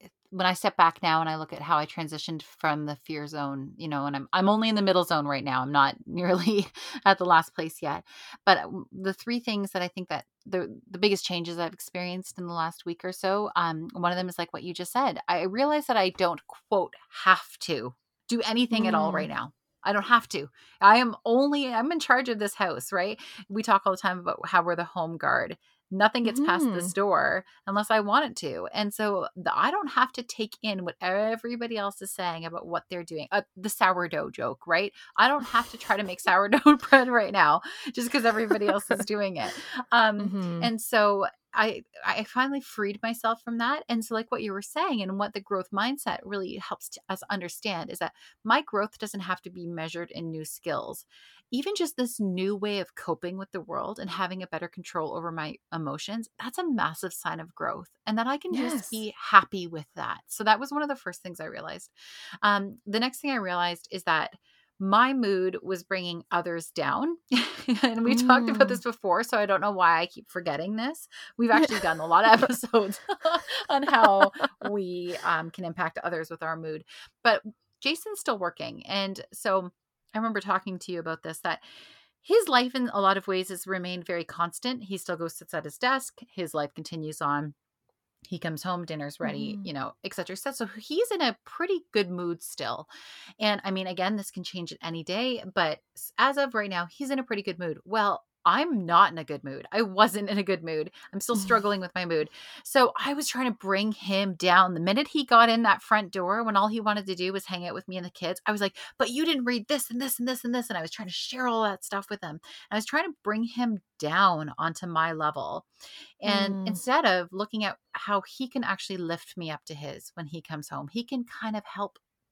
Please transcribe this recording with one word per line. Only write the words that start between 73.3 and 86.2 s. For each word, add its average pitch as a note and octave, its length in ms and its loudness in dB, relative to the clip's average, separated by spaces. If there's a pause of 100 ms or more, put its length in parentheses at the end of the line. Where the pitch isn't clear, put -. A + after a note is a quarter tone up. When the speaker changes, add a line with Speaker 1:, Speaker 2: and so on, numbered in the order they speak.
Speaker 1:
<laughs> - 340 -4
on C#4 140 2
how G3+ 500 6
Speaker 2:
<laughs> - 260 -4
Speaker 1:
we, F3+ 640 -4
um, E3 260 0
can F#3 140 -12
impact E3+ 360 -4
others E3 300 -6
with E3 140 -12
our D#3+ 140 -6
mood. D#3+ 260 -10 (400)
But A3+ 200 4 (380)
Jason's F4+ 380 -4
still A#3 180 -2
working. E3+ 480 -8
And G3 360 -4 (100)
so F#3+ 400 -2 (420)
I A3+ 40 -4
remember A3 240 -2
talking F#3+ 380 -2
to - 120 -12
you F3 80 -6
about D#3+ 240 -6
this, D#3+ 180 -10
that E3 200 -4 (600)
his G4+ 280 4
life B3+ 260 2
in B3 180 -2
a G3+ 80 0
lot G3 160 6
of F#3+ 100 -8
ways F#3 220 -2
has F#3 180 -10
remained F3+ 380 -6
very E3+ 200 -4
constant. A#3 580 -6
He F#3+ 140 -6
still F3 200 -6
goes, E3+ 180 -6
sits - 180 -20
at D3+ 120 -4
his D3 120 -14
desk. C4 420 -2 (100)